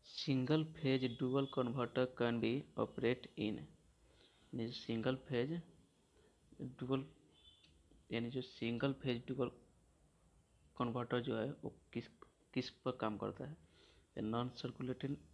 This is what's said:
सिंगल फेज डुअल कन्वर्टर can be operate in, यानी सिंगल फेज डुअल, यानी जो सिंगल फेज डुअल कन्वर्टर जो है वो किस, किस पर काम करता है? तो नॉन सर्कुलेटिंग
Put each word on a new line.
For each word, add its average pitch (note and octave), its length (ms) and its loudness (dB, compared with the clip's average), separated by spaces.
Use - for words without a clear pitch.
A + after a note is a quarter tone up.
सिंगल C#3+ 580 2
फेज C3 280 4
डुअल C3+ 360 4
कन्वर्टर B2 520 2
can A#2+ 240 4
be A2+ 80 4
operate B2 440 2
in, G#2 200 2
यानी A#2+ 200 -2
सिंगल A#2 440 0
फेज C3 240 2
डुअल, C3+ 240 0
यानी A#2 180 -2
जो B2+ 120 -4
सिंगल A#2 500 0
फेज B2 260 0
डुअल B2+ 220 0
कन्वर्टर A#2+ 440 0
जो A#2+ 180 0
है A#2 120 0
वो - 100 -6
किस, A#2 160 -4
किस B2+ 160 0
पर B2 300 -4
काम G#2+ 180 0
करता G#2 260 -4
है? D3 100 -8
तो - 60 -4
नॉन A#2 340 0
सर्कुलेटिंग C3 600 -4